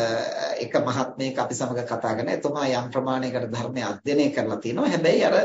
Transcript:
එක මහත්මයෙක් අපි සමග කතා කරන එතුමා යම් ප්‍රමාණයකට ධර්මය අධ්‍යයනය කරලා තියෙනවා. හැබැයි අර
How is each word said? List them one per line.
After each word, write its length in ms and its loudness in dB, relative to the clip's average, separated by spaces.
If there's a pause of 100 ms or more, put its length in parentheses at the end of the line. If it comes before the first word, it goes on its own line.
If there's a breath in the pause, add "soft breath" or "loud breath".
(540)
එක 200 -4
මහත්මයෙක් 640 0
අපි 160 -2
සමග 300 -2
කතා 300 -2
කරන 140 -2
එතුමා 400 0
යම් 220 0
ප්‍රමාණයකට 600 -2
ධර්මය 320 -4
අධ්‍යයනය 480 2
කරලා 300 -2
තියෙනවා. 280 0
හැබැයි 360 4
අර 200 4